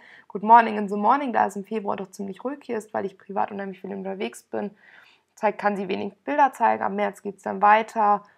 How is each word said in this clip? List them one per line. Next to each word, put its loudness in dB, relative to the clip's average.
"Good -10
morning 6
in -4
the -4
morning, 2
da 4
es -10
im -10
Februar -6
doch -12
ziemlich -12
ruhig -8
hier -8
ist, -10
weil -4
ich -10
privat -6
unheimlich -10
viel -10
unterwegs -8
bin. -6
Zeigt, -2
kann 0
sie -6
wenig -4
Bilder 2
zeigen. 0
Ab -2
März -4
geht's -12
dann -6
weiter." 4